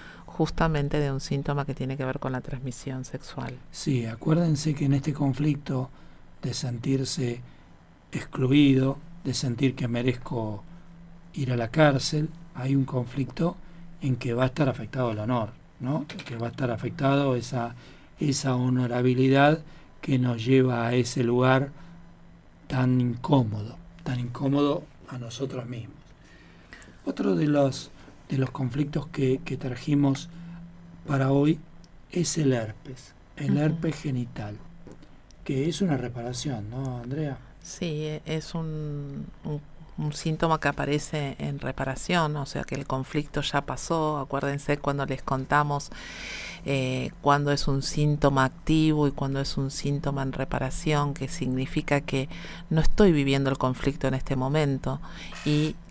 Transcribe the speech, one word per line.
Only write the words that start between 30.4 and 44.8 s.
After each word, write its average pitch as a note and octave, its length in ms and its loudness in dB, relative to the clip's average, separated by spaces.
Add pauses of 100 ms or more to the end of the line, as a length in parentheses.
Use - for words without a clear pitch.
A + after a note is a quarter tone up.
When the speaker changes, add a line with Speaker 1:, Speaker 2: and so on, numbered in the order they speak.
Speaker 2:
para C3+ 260 2
hoy D3 280 4 (520)
es - 280 0
el C#3 140 4
herpes, A#2 600 -6 (240)
el C#3 140 0
Speaker 1:
Ujú. C#3 80 4
Speaker 2:
herpes D#3 420 0
genital, A#2+ 560 -6 (840)
que C#3 260 0
es E3 140 -4
una D#3 140 2
reparación, A#2+ 760 -6
¿no, B2+ 320 -6
Andrea? C#3+ 340 -4 (240)
Speaker 1:
Sí, D#3 440 -6
e-, D3+ 200 -6
es D#3+ 300 -6
un, D3+ 720 -6 (160)
un, D3 180 -4 (380)
un D3+ 140 -2
síntoma D#3+ 460 0
que - 80 -2
aparece C#3+ 720 -2
en C#3+ 220 -4
reparación, C#3+ 800 -2
o C#3 100 -4
sea D3 160 -6
que - 100 -6
el C#3 140 -6
conflicto D3 540 -2
ya C#3+ 200 -2
pasó. D3+ 560 -2
Acuérdense C#3+ 600 -2
cuando C#3 280 -2